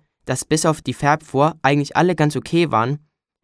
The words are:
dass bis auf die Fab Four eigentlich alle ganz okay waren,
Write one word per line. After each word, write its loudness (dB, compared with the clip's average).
dass -6
bis -2
auf 0
die -6
Fab 0
Four 0
eigentlich 0
alle 2
ganz 0
okay -2
waren, 0